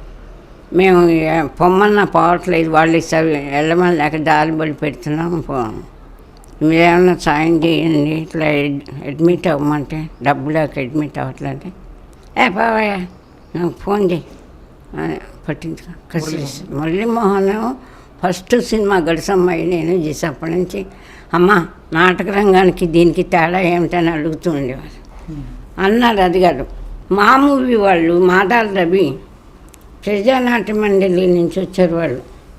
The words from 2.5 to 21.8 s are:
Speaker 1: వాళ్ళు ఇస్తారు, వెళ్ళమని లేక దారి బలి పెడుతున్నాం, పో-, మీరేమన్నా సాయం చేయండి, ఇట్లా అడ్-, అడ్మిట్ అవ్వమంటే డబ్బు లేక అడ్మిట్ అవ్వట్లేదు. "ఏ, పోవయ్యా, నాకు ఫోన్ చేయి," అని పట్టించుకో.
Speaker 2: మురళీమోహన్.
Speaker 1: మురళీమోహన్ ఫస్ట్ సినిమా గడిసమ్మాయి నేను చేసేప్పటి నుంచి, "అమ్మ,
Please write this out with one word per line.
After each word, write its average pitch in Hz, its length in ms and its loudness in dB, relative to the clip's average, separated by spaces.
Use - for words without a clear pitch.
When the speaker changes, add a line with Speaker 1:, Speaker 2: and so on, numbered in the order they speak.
Speaker 1:
వాళ్ళు 160 260 2
ఇస్తారు, 160 300 0
వెళ్ళమని 156 720 0
లేక 151 200 -2
దారి 151 340 2
బలి 156 220 -4
పెడుతున్నాం, 156 680 -6
పో-, - 1200 -10
మీరేమన్నా 170 500 4
సాయం 160 500 0
చేయండి, 156 460 0
ఇట్లా 156 360 -4
అడ్-, 143 600 -4
అడ్మిట్ 170 400 0
అవ్వమంటే 151 640 -4
డబ్బు 135 280 -2
లేక 151 280 -2
అడ్మిట్ 143 400 -6
అవ్వట్లేదు. 135 480 -8
"ఏ, 247 80 2
పోవయ్యా, 214 580 -2
నాకు 170 240 -4
ఫోన్ 196 300 0
చేయి," 165 140 -4
అని 156 220 -6
పట్టించుకో. 160 680 -10
Speaker 2:
మురళీమోహన్. 147 640 -8
Speaker 1:
మురళీమోహన్ 202 960 0
ఫస్ట్ 185 340 0
సినిమా 202 380 0
గడిసమ్మాయి 165 680 0
నేను 170 240 -2
చేసేప్పటి 160 600 -4
నుంచి, 185 340 -4
"అమ్మ, 180 320 4